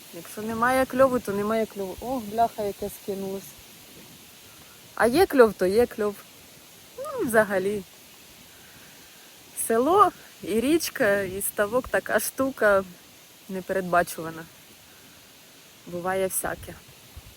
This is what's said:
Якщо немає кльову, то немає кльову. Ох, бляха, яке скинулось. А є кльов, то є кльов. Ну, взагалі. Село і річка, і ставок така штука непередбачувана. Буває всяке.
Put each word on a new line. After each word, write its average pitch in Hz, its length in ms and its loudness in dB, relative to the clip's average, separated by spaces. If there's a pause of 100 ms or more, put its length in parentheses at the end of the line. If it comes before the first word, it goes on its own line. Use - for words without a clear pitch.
(140)
Якщо 170 280 -14
немає 240 440 2
кльову, 254 340 4
то - 120 -8
немає 214 340 0
кльову. 190 360 -8
Ох, 247 220 -6
бляха, 220 400 0
яке 202 260 -6 (140)
скинулось. 196 400 -6 (1500)
А 214 120 4
є 302 180 6
кльов, 240 280 6
то - 120 0
є 214 200 4
кльов. 208 300 -4 (840)
Ну, 523 280 -6
взагалі. 202 580 0 (1800)
Село 320 440 6 (300)
і 202 180 -2
річка, 240 600 2
і 190 200 -6
ставок 220 460 -2
така 196 320 0
штука 214 640 0 (680)
непередбачувана. 175 960 -2 (1400)
Буває 185 400 -2
всяке. - 460 -6 (640)